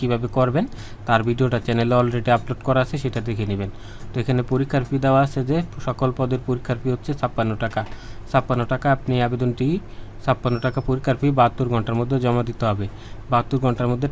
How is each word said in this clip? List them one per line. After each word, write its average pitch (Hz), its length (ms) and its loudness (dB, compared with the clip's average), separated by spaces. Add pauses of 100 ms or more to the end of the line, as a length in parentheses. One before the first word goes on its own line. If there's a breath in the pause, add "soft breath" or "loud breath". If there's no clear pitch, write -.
কীভাবে 120 260 0 (120)
করবেন, 127 260 4 (420 loud breath)
তার 113 220 4
ভিডিওটা 120 380 2
চ্যানেলে 117 340 2
already 120 360 2
আপলোড 117 300 -4
করা 131 180 4
আছে, 131 180 -4
সেটা 120 260 -2
দেখে 110 220 -2
নেবেন। 98 200 -2 (400 loud breath)
তো - 120 -6
এখানে 127 180 2 (100)
পরীক্ষার 135 380 2
ফি 135 160 0
দেওয়া 135 220 6
আছে, 139 140 -2 (100)
যে 151 60 2 (300)
সকল 127 220 0 (100)
পদের 127 300 0
পরীক্ষার 123 320 -2
ফি 131 140 -4
হচ্ছে 123 160 -4 (100)
ছাপ্পান্ন 113 320 0 (100)
টাকা। 110 180 -2 (500 loud breath)
ছাপ্পান্ন 123 320 2 (100)
টাকা - 140 -2 (100)
আপনি 127 180 -2 (120)
আবেদনটি, 123 400 0 (580 loud breath)
ছাপ্পান্ন 127 320 2 (100)
টাকা 123 120 -2 (100)
পরীক্ষার 131 320 0
ফি 139 80 2 (100)
বাহাত্তর 120 340 4
ঘন্টার 113 280 0
মধ্যে 123 240 0
জমা 120 240 2
দিতে 120 220 -4
হবে। 101 160 -2 (440 loud breath)
বাহাত্তর 127 340 2
ঘন্টার 123 260 2
মধ্যে 123 220 0